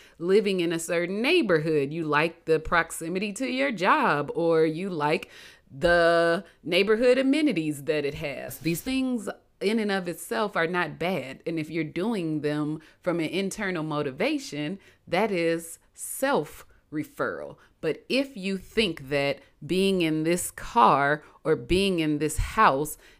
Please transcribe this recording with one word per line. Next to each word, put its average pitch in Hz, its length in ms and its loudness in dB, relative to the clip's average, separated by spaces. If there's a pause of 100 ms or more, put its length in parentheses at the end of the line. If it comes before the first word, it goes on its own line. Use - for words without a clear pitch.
(180)
living 190 420 2
in 170 100 0
a 165 80 -2
certain 175 440 -2
neighborhood, 165 680 2
you 165 140 -4
like 151 400 0
the 160 160 2
proximity 180 720 -2
to 262 140 -6
your 262 260 -2
job, 180 640 2
or 165 320 4
you 165 240 -4
like 160 400 -2 (440)
the 170 720 4 (180)
neighborhood 220 540 4
amenities 254 680 2
that 151 200 0
it 143 120 -4
has. 131 420 -10
These 165 240 -2
things 254 480 -2 (320)
in 214 160 2
and 208 120 0
of 190 180 -2
itself 208 480 -4
are 165 100 2
not 165 320 -2
bad. 151 480 -4
And 165 120 -4
if 156 120 -6
you're 160 140 -2
doing 165 580 -4
them 151 400 -4 (180)
from 175 180 -2
an 160 120 -2
internal 185 520 -4
motivation, 156 960 -4 (300)
that 208 220 0
is 170 480 -2 (160)
self-referral. 147 1600 -6 (240)
But 160 280 -4
if 269 280 0
you 190 220 -4
think 160 520 -4
that 139 280 0 (260)
being 185 380 2
in 156 220 0
this 175 260 0
car 147 720 4 (220)
or 156 100 2
being 175 460 2
in 151 180 0
this 151 180 -2
house 156 640 2 (220)